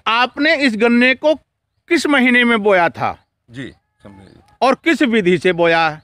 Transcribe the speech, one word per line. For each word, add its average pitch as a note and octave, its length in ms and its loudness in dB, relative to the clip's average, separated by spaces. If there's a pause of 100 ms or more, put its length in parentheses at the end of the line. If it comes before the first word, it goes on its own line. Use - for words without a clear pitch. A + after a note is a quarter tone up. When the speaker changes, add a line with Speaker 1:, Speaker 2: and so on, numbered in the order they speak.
Speaker 1:
आपने B3+ 500 -2
इस B3+ 200 -2
गन्ने A#3+ 380 2
को D4+ 200 0
किस - 720 -6
महीने B3 360 2
में A#3 160 2
बोया F#3 320 2
था? G#2+ 260 -6 (320)
Speaker 2:
जी, A#2 220 -16 (340)
समझे G2 200 -20
जी। - 160 -20 (200)
Speaker 1:
और B3+ 220 2
किस D#4+ 200 -2
विधि G#3 340 2
से F3 160 0
बोया E3 360 0
है? D3+ 140 -10